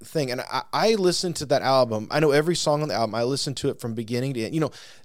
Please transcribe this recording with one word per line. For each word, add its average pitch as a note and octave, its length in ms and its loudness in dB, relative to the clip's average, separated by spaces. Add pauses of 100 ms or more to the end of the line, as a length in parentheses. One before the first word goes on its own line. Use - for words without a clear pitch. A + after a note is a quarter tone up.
thing. C#3 300 -4
And B2+ 80 -4
I, - 220 -4 (100)
I G3 240 2
listened F3+ 420 0
to D3+ 100 -6
that C3+ 160 2
album. A#2 460 2
I D3+ 120 2
know D#3 100 6
every D#3 240 2
song D3+ 260 0
on D3+ 60 -2
the A#2+ 60 -4
album. G#2+ 200 0
I A2+ 100 0
listened C3+ 340 -2
to C#3+ 100 -2
it B2+ 140 -4
from A#2 120 -6
beginning A#2+ 420 -4
to A2 100 -2
end. G2+ 100 -6
You D#3+ 60 0
know, C3+ 100 -2 (340)